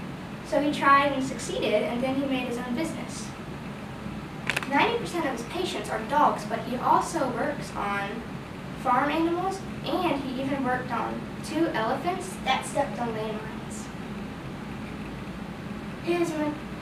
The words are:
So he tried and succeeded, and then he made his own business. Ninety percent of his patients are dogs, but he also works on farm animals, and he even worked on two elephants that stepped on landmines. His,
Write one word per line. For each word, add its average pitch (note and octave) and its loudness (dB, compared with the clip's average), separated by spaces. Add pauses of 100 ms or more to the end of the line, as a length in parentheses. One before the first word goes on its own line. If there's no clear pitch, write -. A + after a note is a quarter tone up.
(460)
So C#4+ 4
he D4 4
tried C#4 8
and C4 2
succeeded, - 2
and A#3+ 0
then C4 2
he C#4 2
made B3+ 0
his A#3+ -2
own B3 -2
business. - -4 (1400)
Ninety G4+ 6
percent E4+ 0
of B3+ 2
his A#3 -4
patients - -2
are - -2
dogs, C#4 6
but - -2
he - -2
also D#4+ 4
works - -2
on G3+ -2 (600)
farm C4 4
animals, E4+ 2 (240)
and E4 2
he C4 -2
even C4+ 0
worked B3+ 0
on A3+ -2 (240)
two D#4+ 2
elephants C#4 0 (100)
that C4 2
stepped - 0
on A#3 0
landmines. - -4 (2250)
His, E4+ 2 (500)